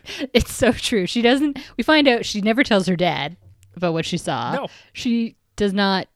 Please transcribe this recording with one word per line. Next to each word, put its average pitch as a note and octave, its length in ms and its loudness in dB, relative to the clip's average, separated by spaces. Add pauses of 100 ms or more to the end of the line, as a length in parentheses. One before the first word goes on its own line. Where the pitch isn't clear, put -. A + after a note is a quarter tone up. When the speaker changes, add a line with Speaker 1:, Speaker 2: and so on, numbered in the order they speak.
(320)
Speaker 1:
It's - 220 0
so A#3+ 180 2
true. G3 340 -2
She A#3+ 140 -4
doesn't, C4+ 380 2 (180)
we A3+ 80 -4
find D4+ 240 4
out A#3 160 2
she - 160 -6
never A3 220 2
tells G3 240 4
her F#3 100 2
dad D#3 400 -2 (400)
about F3 160 0
what D#3+ 140 -2
she F3+ 100 -4
saw. C3+ 380 -4
Speaker 2:
No. C4 140 -6 (260)
Speaker 1:
She A#3 420 -2 (200)
does G3+ 180 0
not G3 420 0